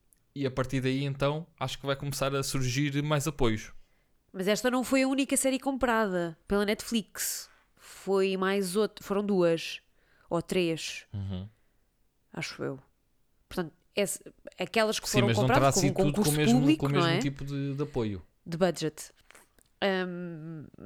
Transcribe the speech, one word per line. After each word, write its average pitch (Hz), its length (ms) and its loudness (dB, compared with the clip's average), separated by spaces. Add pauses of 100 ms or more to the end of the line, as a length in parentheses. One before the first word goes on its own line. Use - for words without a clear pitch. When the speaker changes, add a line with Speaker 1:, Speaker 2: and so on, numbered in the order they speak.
(360)
Speaker 1:
e 139 100 -4
a 131 60 -2
partir 131 300 -2
daí 131 220 0
então 143 440 -2 (120)
acho - 200 -6
que - 60 -12
vai 139 100 0
começar 139 400 -4
a 135 80 -2
surgir 139 600 -2
mais 151 240 0
apoios. 113 440 0 (600)
Speaker 2:
Mas 185 160 -4
esta 214 240 2
não 254 120 2
foi 262 200 4
a 262 40 2
única 269 300 2
série 262 220 2
comprada 220 760 0 (100)
pela 202 180 2
Netflix. - 840 -4 (260)
Foi 190 600 -2
mais 190 380 0
outra, 214 300 -2
foram 202 200 0
duas 170 560 2 (480)
ou 170 120 0
três, 170 720 -4
Speaker 1:
Uhum. 98 340 -8 (840)
Speaker 2:
acho - 300 -10
eu. 135 160 -6 (680)
Portanto, 165 260 -6 (220)
esse, 202 240 -2 (380)
aquelas 220 420 0
que - 80 -10
Speaker 1:
Sim, - 120 -4
Speaker 2:
foram - 80 6
Speaker 1:
mas 117 100 4
não 127 60 2
Speaker 2:
compradas 131 180 4
Speaker 1:
terá 135 120 6
Speaker 2:
com - 60 2
um - 20 2
Speaker 1:
sido 139 140 2
tudo 190 80 4
com 196 60 4
o 143 40 0 (100)
Speaker 2:
concurso 151 140 2
Speaker 1:
mesmo, 226 220 6
Speaker 2:
público, 302 200 4
Speaker 1:
com 143 80 -2
o - 20 2
Speaker 2:
não 143 120 4
Speaker 1:
mesmo 170 160 4
Speaker 2:
é? - 20 2
Speaker 1:
tipo 139 260 -4
de, 139 300 -4
de 147 80 -2
apoio. 110 420 -4 (200)
Speaker 2:
De 165 120 -8
budget. 160 540 -2 (720)
Ahm, 175 840 -4 (200)